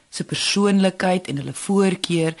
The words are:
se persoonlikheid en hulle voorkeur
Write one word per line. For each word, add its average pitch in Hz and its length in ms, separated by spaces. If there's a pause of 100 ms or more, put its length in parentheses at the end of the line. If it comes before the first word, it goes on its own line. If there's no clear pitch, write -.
se - 140
persoonlikheid 190 1040
en 139 100
hulle 135 160
voorkeur 175 880